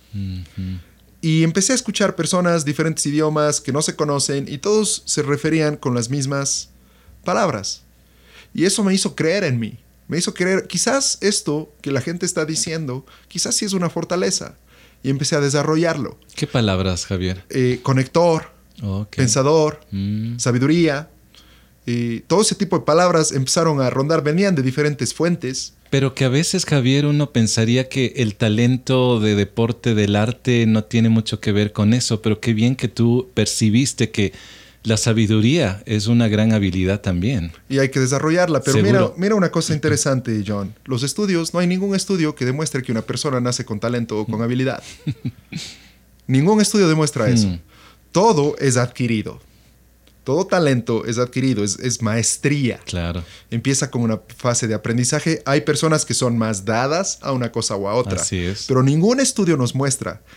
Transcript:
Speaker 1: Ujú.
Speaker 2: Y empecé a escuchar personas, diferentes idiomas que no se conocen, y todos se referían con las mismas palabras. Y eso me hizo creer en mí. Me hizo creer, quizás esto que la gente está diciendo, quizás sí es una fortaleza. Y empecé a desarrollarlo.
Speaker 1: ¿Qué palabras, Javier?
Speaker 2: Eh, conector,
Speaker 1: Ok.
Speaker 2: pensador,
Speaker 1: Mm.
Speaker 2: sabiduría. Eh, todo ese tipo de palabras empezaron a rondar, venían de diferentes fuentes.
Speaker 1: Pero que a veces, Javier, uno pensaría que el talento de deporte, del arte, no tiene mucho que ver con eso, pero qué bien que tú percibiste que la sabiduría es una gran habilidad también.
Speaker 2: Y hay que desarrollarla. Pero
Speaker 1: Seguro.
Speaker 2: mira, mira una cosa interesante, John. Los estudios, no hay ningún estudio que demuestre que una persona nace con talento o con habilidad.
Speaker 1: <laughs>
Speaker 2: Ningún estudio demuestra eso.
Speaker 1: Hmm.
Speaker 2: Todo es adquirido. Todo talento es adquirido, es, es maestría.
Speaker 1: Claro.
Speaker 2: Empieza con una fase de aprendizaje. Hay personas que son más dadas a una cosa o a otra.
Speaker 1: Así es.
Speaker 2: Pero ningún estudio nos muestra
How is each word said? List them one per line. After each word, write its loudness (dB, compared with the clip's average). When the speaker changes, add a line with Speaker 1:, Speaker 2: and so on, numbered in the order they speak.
Speaker 1:
Ujú. -8
Speaker 2:
Y 2
empecé 2
a 2
escuchar -2
personas, 0
diferentes -2
idiomas 0
que -4
no 0
se -2
conocen, -2
y -8
todos 0
se -2
referían 0
con -2
las -2
mismas -4
palabras. -2
Y 0
eso 0
me 4
hizo -2
creer 0
en 0
mí. -8
Me -4
hizo -2
creer, 0
quizás -2
esto -2
que -4
la 0
gente -4
está -2
diciendo, -6
quizás -4
sí -2
es -4
una -2
fortaleza. -4
Y -2
empecé 0
a 2
desarrollarlo. 0
Speaker 1:
¿Qué -4
palabras, 0
Javier? -4
Speaker 2:
Eh, 0
conector, 2
Speaker 1:
Ok. -6
Speaker 2:
pensador, 2
Speaker 1:
Mm. -4
Speaker 2:
sabiduría. 2
Eh, -2
todo 2
ese 0
tipo 0
de -6
palabras 4
empezaron 0
a 0
rondar, 0
venían 0
de 0
diferentes -2
fuentes. -4
Speaker 1:
Pero 0
que 0
a 4
veces, 0
Javier, 2
uno 0
pensaría 2
que -2
el 0
talento 2
de 2
deporte, 0
del 2
arte, 2
no 2
tiene 2
mucho 0
que -2
ver 0
con 4
eso, 0
pero 0
qué -2
bien 2
que -2
tú 0
percibiste 2
que -2
la 0
sabiduría 2
es -2
una 4
gran 2
habilidad 0
también. -2
Speaker 2:
Y 0
hay 2
que -4
desarrollarla. 0
Pero 2
Speaker 1:
Seguro. 4
Speaker 2:
mira, 4
mira 0
una 2
cosa -2
interesante, 0
John. -4
Los -4
estudios, -2
no 0
hay 2
ningún 0
estudio -2
que -4
demuestre -2
que -6
una -2
persona -4
nace -2
con -6
talento -4
o -4
con -4
habilidad. -2
Speaker 1:
<laughs> -10
Speaker 2:
Ningún 4
estudio 4
demuestra 2
eso. 4
Speaker 1:
Hmm. -4
Speaker 2:
Todo 2
es 2
adquirido. -2
Todo 0
talento 2
es -4
adquirido, 0
es, -4
es -4
maestría. 0
Speaker 1:
Claro. -6
Speaker 2:
Empieza -2
con -2
una -2
fase -2
de -2
aprendizaje. -2
Hay 2
personas 0
que -4
son 0
más -2
dadas -2
a -4
una -2
cosa -4
o -4
a -2
otra. -2
Speaker 1:
Así -2
es. -4
Speaker 2:
Pero 4
ningún 2
estudio 2
nos -2
muestra -4